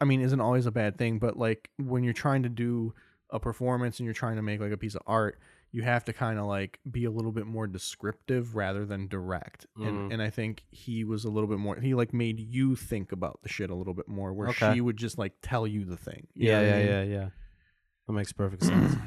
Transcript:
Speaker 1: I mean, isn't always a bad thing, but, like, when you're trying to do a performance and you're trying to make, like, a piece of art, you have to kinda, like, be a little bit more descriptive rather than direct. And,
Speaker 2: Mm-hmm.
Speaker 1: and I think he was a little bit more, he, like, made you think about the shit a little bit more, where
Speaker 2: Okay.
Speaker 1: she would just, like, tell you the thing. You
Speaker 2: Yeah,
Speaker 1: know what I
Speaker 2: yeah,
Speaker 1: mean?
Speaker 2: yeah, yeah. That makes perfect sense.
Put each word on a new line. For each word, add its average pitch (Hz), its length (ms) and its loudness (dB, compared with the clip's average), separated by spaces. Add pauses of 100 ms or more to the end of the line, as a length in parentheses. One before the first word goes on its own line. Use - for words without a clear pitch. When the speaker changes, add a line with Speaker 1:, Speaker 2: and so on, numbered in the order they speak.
Speaker 1:
I 143 40 4
mean, 131 160 6
isn't 131 200 4
always 123 240 4
a 120 60 2
bad 107 260 2
thing, 113 220 0
but, 113 180 0
like, 113 400 0
when 127 260 0
you're 120 100 2
trying 139 300 2
to 120 60 0
do 117 440 -2 (360)
a 113 100 -4
performance 123 600 -2
and 123 60 -4
you're 113 80 -4
trying 113 240 -2
to 110 40 -2
make, 104 180 -2
like, 104 120 -2
a 104 60 -4
piece 104 180 -6
of - 120 -6
art, 110 320 2 (320)
you 117 120 -4
have 123 220 2
to 117 80 -6
kinda, 110 300 -2
like, 98 360 -2 (100)
be 120 160 -2
a 113 60 0
little 113 200 -2
bit 110 140 -4
more 110 220 -4
descriptive 113 880 -4
rather 101 300 0
than 98 220 -6
direct. 92 580 -6 (100)
And, 107 100 -8
Speaker 2:
Mm-hmm. 101 280 -4
Speaker 1:
and 113 80 -2
I 104 80 0
think 110 420 -4
he 113 320 -6
was 107 220 -4
a 110 40 0
little 107 200 0
bit 107 100 0
more, 101 160 -2
he, 131 200 0
like, 120 180 2
made 113 260 0
you 127 360 2
think 104 360 -6
about 90 320 -6
the - 60 -10
shit 95 200 -4
a 90 60 -6
little 92 180 -4
bit 90 140 -6
more, 98 260 -6
where 104 160 -2
Speaker 2:
Okay. 110 240 4
Speaker 1:
she 120 80 4
would 117 160 2
just, 113 200 -4
like, 98 240 -2
tell 113 260 0
you 104 180 -2
the 87 120 -8
thing. - 360 -12
You 113 160 4
Speaker 2:
Yeah, 107 120 6
Speaker 1:
know 104 60 6
what 104 80 6
I 101 40 4
Speaker 2:
yeah, - 0 - (220)
Speaker 1:
mean? 98 100 0
Speaker 2:
yeah, 101 80 0
yeah. 95 100 -4 (800)
That 110 60 -2
makes 101 180 -2
perfect 95 320 -2
sense. 175 320 6 (120)